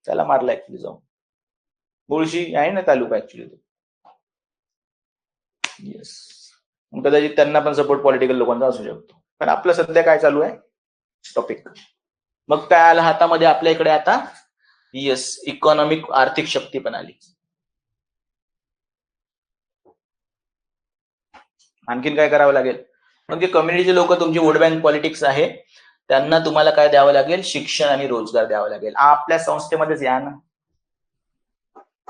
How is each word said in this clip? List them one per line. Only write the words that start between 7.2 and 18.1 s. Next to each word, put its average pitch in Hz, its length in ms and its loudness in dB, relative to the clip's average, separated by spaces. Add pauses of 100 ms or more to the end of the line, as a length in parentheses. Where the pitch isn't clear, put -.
त्यांना 147 300 2
पण 147 140 -4
सपोर्ट 139 280 0
पॉलिटिकल 131 340 0
लोकांचा 120 320 -2
असू 113 160 -4
शकतो. - 400 -18 (160)
पण 151 100 -4
आपलं 170 240 0
सध्या 165 300 0
काय 160 160 4
चालू 147 220 2
आहे - 160 -4 (800)
टॉपिक? - 320 -8 (800)
मग 151 200 -2
काय 170 120 4
आलं 165 220 6
हातामध्ये 165 460 2
आपल्या 156 240 2
इकडे 160 180 0
आता? 151 360 0 (680)
येस, 131 500 -6
इकॉनॉमिक, 156 680 0
आर्थिक - 360 0
शक्ती - 320 -6
पण 113 160 -10
आली. 98 160 -14 (4000)